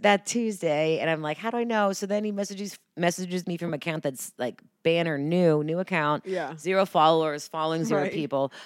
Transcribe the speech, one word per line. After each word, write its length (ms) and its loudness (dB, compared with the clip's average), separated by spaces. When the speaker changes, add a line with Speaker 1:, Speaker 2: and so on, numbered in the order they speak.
Speaker 1:
that 260 4
Tuesday, 720 0
and 100 0
I'm 140 0
like, 160 -4
"How 120 -6
do 80 -4
I 60 -2
know?" 280 2
So 140 -6
then 180 -2
he 80 -2
messages, 440 -6
messages 500 -2
me 100 -4
from 120 -6
an 60 -4
account 280 -4
that's, 340 -6
like, 240 -6
banner 340 2
new, 460 4
new 160 -2
account, 480 0
Speaker 2:
Yeah. 300 -6
Speaker 1:
zero 280 2
followers, 640 4
following 380 -2
zero 180 0
Speaker 2:
Right. 100 -4
Speaker 1:
people, 400 -2